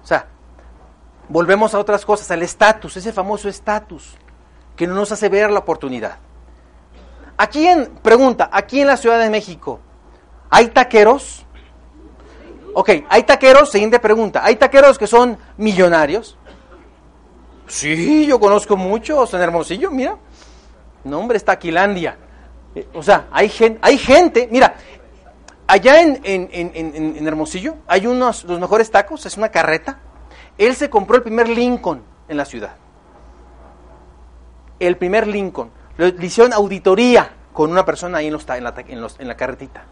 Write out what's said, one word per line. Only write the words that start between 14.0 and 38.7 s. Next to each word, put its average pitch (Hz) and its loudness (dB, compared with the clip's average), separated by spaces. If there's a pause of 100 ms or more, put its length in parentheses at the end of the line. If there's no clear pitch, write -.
¿hay 226 2
taqueros 277 6
que 208 -4
son 233 2 (200)
millonarios? 180 0 (1300)
Sí, 175 -2
yo 262 2
conozco 202 2
muchos 226 -4
en 185 -2
Hermosillo, 175 -4
mira. 294 -6 (840)
No, 143 -10
hombre, 226 -4
está 190 -2
Aquilandia. 175 -4 (600)
Eh, - -16
o 165 -14
sea, 175 2
hay 196 0
gen-, 226 0
hay 262 4
gente, 262 4
mira, 240 2 (920)
allá 220 6
en, 302 2
en, 185 -6
en, 175 -10
en, 156 -8
en 151 -6
Hermosillo 180 -8 (100)
hay 190 0
unos, 247 -2
los 175 -8
mejores 214 0
tacos, 202 -2
es 185 -14
una 214 -4
carreta. 165 -2 (600)
Él 240 2
se 285 -6
compró 214 0
el 247 2
primer 233 -2
Lincoln 233 -4 (240)
en 151 -8
la 139 -6
ciudad. 104 -16 (2000)
El 180 -2
primer 202 -2
Lincoln. 196 -8 (260)
Lo, 170 2
le 180 -4
hicieron 233 2
auditoría 202 2 (160)
con 156 -2
una 185 0
persona 175 -6
ahí 151 -6
en 151 -6
los 151 -12
ta-, 131 -8
en 123 -12
la 117 -10